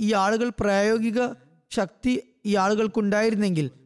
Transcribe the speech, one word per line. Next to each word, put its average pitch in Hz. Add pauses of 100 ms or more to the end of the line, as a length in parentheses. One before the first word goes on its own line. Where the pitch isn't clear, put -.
"ഈ 214
ആളുകൾ 214
പ്രായോഗിക 220 (500)
ശക്തി 247 (240)
ഈ 202
ആളുകൾക്കുണ്ടായിരുന്നെങ്കിൽ, 208 (160)